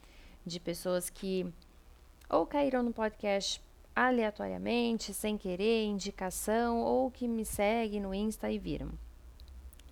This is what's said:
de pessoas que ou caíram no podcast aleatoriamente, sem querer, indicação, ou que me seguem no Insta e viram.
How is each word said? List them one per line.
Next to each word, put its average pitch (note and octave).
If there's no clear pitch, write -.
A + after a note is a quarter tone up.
de F3
pessoas F3+
que F#3
ou D#4+
caíram C4+
no A#3+
podcast G#3
aleatoriamente, A3
sem G#3+
querer, G#3+
indicação, G#3
ou B3
que B3
me A3+
seguem G#3
no F#3+
Insta G#3+
e G#3+
viram. E3